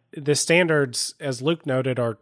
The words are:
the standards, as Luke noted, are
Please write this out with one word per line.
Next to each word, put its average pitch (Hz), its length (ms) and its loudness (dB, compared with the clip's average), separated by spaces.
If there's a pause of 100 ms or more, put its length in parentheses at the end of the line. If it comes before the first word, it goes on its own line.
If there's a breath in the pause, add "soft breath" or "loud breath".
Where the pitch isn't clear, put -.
(120)
the 147 240 -2
standards, 156 840 2
as 131 220 -6
Luke 165 240 -2
noted, 131 340 -2
are 117 220 -2